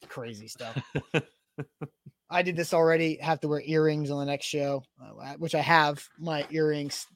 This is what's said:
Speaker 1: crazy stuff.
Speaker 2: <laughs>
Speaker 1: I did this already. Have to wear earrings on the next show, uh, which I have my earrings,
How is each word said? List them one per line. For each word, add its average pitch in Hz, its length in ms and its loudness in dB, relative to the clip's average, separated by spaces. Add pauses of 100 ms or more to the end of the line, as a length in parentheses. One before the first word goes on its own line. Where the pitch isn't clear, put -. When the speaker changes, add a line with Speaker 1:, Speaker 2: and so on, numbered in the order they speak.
Speaker 1:
crazy 113 400 -12
stuff. 113 300 -12 (360)
Speaker 2:
<laughs> - 1160 -8
Speaker 1:
I 180 120 2
did 180 140 -2
this 170 180 -2
already. 165 440 4
Have 156 240 -2
to 156 60 -2
wear 147 180 -2
earrings 151 440 2
on 143 100 -2
the 139 60 -2
next 143 200 -4
show, 143 380 -2 (200)
uh, 120 340 -16
which 160 160 -4
I 156 80 2
have 147 420 4 (140)
my 156 320 -4
earrings, 151 560 -2 (100)